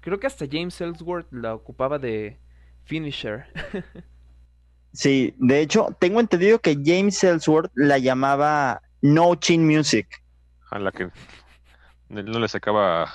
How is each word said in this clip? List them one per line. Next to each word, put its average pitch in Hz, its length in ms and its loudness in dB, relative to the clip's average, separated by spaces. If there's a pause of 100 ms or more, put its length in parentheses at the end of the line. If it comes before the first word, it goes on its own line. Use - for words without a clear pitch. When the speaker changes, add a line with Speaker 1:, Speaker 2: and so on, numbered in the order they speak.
Speaker 1:
Creo 196 180 -6
que 262 80 -2
hasta 269 220 -10
James 170 300 -8
Ellsworth 170 520 -10
la 117 240 -8
ocupaba 131 420 -6
de 110 400 -8 (460)
finisher. 143 680 -8
<laughs> - 520 -12 (840)
Speaker 2:
Sí, 135 460 0
de 131 240 4
hecho, 156 380 0
tengo 196 200 2
entendido 208 400 4
que 160 240 0
James 185 400 2
Ellsworth 160 520 2
la 143 240 4
llamaba 139 840 0 (200)
No 165 340 6
Chin 165 300 2
Music. 151 420 2 (640)
Speaker 3:
A 101 80 -8
la 98 120 -4
que - 120 -8 (1080)
él 98 160 -12
no 113 140 -4
le 113 80 0
sacaba 98 680 0